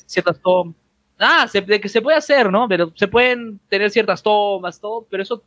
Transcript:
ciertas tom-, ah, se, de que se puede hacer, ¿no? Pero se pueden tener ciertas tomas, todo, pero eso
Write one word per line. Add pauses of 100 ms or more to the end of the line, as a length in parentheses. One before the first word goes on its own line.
ciertas
tom-, (440)
ah,
se,
de
que
se
puede
hacer,
¿no?
Pero
se
pueden (100)
tener
ciertas
tomas,
todo,
pero
eso